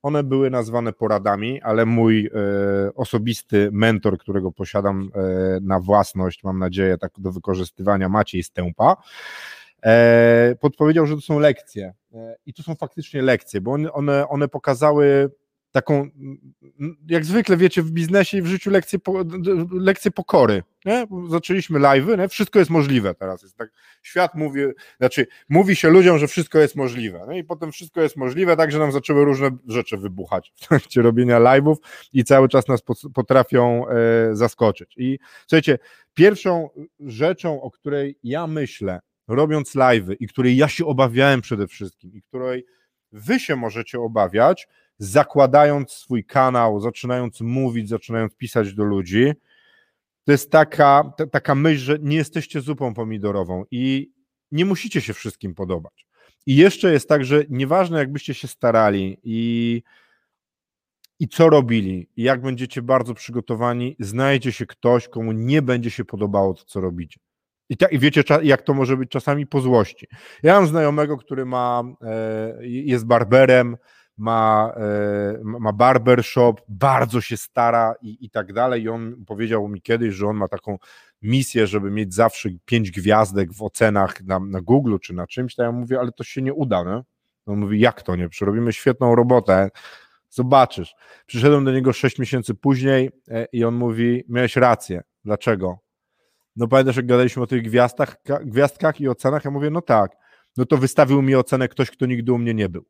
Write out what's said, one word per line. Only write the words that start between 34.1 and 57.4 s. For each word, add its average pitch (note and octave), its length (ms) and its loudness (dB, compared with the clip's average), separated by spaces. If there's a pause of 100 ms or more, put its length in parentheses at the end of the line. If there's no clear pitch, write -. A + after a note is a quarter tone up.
zaskoczyć. A2 600 -2
I C3 220 -6 (280)
słuchajcie, D3+ 320 2 (340)
pierwszą F3 560 2 (300)
rzeczą, D3 600 -6
o B2 100 -14
której C#3+ 520 -8
ja D3 240 -8
myślę, A#2 520 -8 (280)
robiąc D3 480 -2
live'y A#2 440 2
i - 80 -10
której B2+ 300 0
ja D3 100 4
się E3 180 -4
obawiałem C3 560 2
przede G2+ 260 -6
wszystkim F#2 460 -18
i G2+ 80 -20
której B2+ 440 -10 (460)
wy A#2+ 280 -4
się D#3 160 -4
możecie A#2 440 -8
obawiać, A2+ 680 0 (320)
zakładając C#3 920 4
swój - 340 -6
kanał, A#2+ 540 2
zaczynając A#2+ 640 -6
mówić, A#2 480 -4
zaczynając A2+ 460 -6
pisać A2 380 -4
do G#2 100 -4
ludzi, G#2 500 0 (880)
to C#3+ 80 2
jest C#3 200 0
taka, D3 640 4
ta-, D#3 100 -4
taka C#3 280 -2
myśl, D3 240 2
że C#3 220 -2
nie D3 140 -2
jesteście D3+ 460 -6
zupą C3 320 -6
pomidorową G2+ 800 -6
i C3+ 400 -4 (400)
nie D#3+ 140 0
musicie F#3+ 360 -4
się G#2+ 120 -10
wszystkim F#2+ 420 -12
podobać. F2 520 -10 (380)
I C3+ 100 0
jeszcze F3+ 380 4
jest C#3 160 0
tak, C#3+ 160 2
że D3 240 2